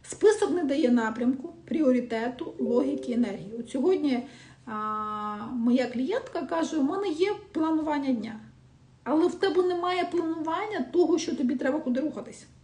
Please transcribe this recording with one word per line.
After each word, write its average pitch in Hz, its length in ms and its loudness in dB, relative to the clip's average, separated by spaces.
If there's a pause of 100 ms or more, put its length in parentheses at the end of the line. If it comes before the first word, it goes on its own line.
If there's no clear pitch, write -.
Список 415 420 4
не 349 120 0
дає 277 260 2
напрямку, 240 640 0 (120)
пріоритету, 247 920 0
логіки, 247 540 0
енергії. 208 460 -2
От 233 100 -12
сьогодні, 285 580 0 (380)
а, 226 60 -12 (840)
моя 240 340 2
клієнтка 330 540 -4
каже: 330 360 -2
«У 277 60 2
мене 381 240 0
є 370 280 2 (160)
планування 311 640 0
дня». 220 260 -4 (640)
Але 320 240 4
в - 80 0
тебе 359 280 2
немає 359 480 0
планування 330 840 -2
того, 330 240 6
що - 180 -2
тобі 254 200 0
треба 262 240 0
куди 254 200 0
рухатись. 269 460 -6 (180)